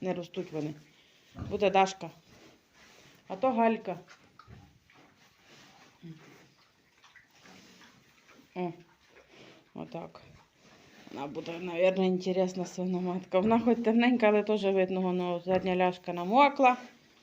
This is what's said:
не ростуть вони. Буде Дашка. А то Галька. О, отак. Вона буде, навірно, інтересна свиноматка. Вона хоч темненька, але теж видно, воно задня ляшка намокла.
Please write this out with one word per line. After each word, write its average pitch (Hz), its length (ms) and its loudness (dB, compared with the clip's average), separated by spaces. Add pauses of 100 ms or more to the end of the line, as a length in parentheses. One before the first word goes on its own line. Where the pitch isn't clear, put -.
не 180 140 -4
ростуть 175 380 -10
вони. 151 220 -6 (760)
Буде 196 200 2
Дашка. 190 400 0 (1160)
А 190 80 -10
то 262 160 0
Галька. 220 460 0 (4000)
О, 180 180 -6 (1040)
отак. 165 480 -14 (920)
Вона 135 140 -10
буде, 160 320 -10
навірно, 185 460 2
інтересна 185 600 0
свиноматка. 180 760 -4
Вона 226 200 2
хоч 233 240 2
темненька, 233 440 4
але 208 140 4
теж 208 220 -2
видно, 190 360 2
воно 180 400 -2
задня 185 360 0
ляшка 180 360 0
намокла. 247 640 4 (460)